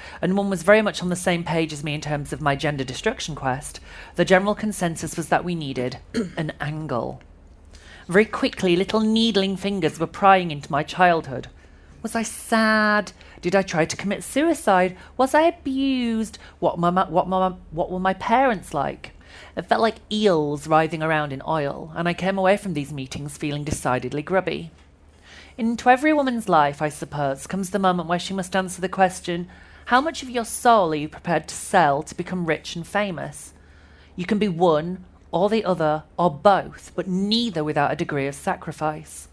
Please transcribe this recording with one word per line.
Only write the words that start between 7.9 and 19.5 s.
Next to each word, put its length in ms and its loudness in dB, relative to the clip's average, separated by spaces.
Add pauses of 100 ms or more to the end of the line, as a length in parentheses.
Very 180 4
quickly, 500 0
little 240 0
needling 580 2
fingers 420 -2
were 80 -2
prying 440 4
into 200 -10
my 120 0
childhood. 640 2 (540)
Was 140 -8
I 80 -2
sad? 880 2 (300)
Did 140 0
I 60 6
try 240 0
to 120 -6
commit 260 -4
suicide? 720 2 (200)
Was 160 2
I 100 6
abused? 960 0 (200)
What 200 0
my 100 4
ma-, 200 2
what 180 0
my, 220 2 (220)
what 200 -4
were 80 -4
my 160 0
parents 580 0
like? 380 -4 (440)